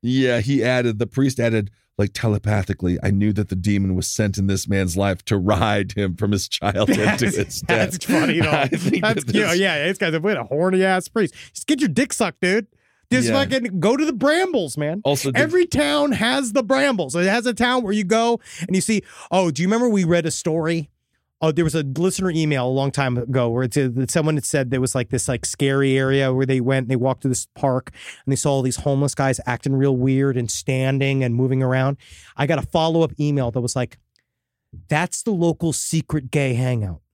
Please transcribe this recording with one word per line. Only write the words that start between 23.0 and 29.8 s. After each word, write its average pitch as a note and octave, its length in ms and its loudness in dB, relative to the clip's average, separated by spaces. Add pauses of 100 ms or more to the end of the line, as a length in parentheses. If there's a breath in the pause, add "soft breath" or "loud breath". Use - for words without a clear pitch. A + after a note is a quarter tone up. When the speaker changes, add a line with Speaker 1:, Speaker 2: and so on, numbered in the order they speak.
Speaker 2:
ago B2 320 0
where A#2+ 160 0
it's A#2 120 -2
a, C3+ 120 2
that B2 240 -2
someone D#3 240 2
had C#3 80 -4
said C3+ 260 -2
there C3 100 0
was, C3 140 -2
like, B2 140 -2
this, - 180 -2
like, B2+ 200 -4
scary C3+ 520 2
area C3+ 360 2
where C3+ 120 0
they C3 140 0
went C3 240 0
and A#2 60 -6
they C3 60 2
walked B2+ 260 0
through C3+ 80 0
this - 260 -4
park C3 340 -2 (340 loud breath)
and C3+ 60 -2
they C3+ 60 2
saw D3 160 0
all C3+ 100 0
these B2+ 140 -2
homeless C#3 400 0
guys C3+ 300 0
acting B2 280 -2
real C3+ 220 2